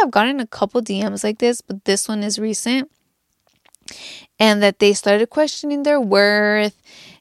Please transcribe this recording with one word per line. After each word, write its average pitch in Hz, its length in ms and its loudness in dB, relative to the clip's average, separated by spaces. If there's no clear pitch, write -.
I've 285 80 2
gotten 247 300 0
a 233 60 -6
couple 220 360 -4
D 196 200 -6
Ms 202 220 -6
like 214 140 -4
this, 240 240 -2
but - 240 -12
this 196 200 0
one 214 160 -6
is 214 160 -4
recent. 233 520 -4
And 214 240 2
that 202 160 2
they 208 140 4
started 208 380 0
questioning 294 520 -2
their 294 180 2
worth 208 840 2